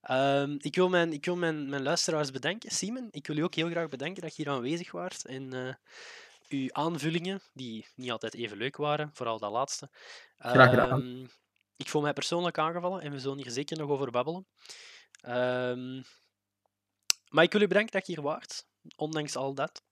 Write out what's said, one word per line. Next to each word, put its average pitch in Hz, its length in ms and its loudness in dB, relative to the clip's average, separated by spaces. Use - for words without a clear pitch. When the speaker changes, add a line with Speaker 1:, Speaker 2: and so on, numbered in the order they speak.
Speaker 1:
Ehm, 139 580 2
ik 147 160 -6
wil 185 140 6
mijn, 170 240 4
ik 143 120 -6
wil 180 120 0
mijn, 160 320 0
mijn 139 140 -2
luisteraars 151 480 2
bedanken. 151 400 -4
Simon, 233 400 -4
ik 147 160 -12
wil 151 100 -2
u 151 60 0
ook 170 120 -2
heel 165 160 0
graag 170 180 -2
bedanken 147 340 -8
dat 160 140 -10
je 160 60 -6
hier 143 100 -2
aanwezig 139 400 -2
waart. 175 320 -8
En, 131 280 -10
eh, 127 220 -6
uw 135 240 -2
aanvullingen, 165 680 -2
die 117 420 -10
niet 127 160 -8
altijd 113 240 -4
even 110 220 -6
leuk 120 200 -4
waren, 147 360 0
vooral 117 260 -2
dat 104 120 -4
laatste. 135 400 -2
Speaker 2:
Graag 123 320 10
gedaan. 127 320 4
Speaker 1:
Ehm, 127 240 -10
ik - 120 -10
voel 151 140 0
mij 147 100 0
persoonlijk 170 460 0
aangevallen 175 420 0
en 147 120 -8
we 143 60 -6
zullen 135 200 -4
hier 127 120 -10
zeker 147 280 -4
nog 147 120 -2
over 135 200 0
babbelen. 151 360 -2
Ehm, 127 800 -2
maar 156 160 8
ik 175 80 2
wil 208 80 6
u 202 60 6
bedanken 202 260 2
dat 190 140 -2
je 180 60 -4
hier 156 100 -6
waart, - 440 -6
ondanks 151 400 -4
al 139 180 -2
dat. 139 380 -4